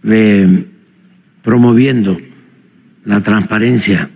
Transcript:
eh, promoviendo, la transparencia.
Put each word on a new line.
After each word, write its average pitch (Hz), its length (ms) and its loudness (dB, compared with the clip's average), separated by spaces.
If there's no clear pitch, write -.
eh, 104 600 2
promoviendo, 120 760 0
la 104 160 -2
transparencia. 107 960 -2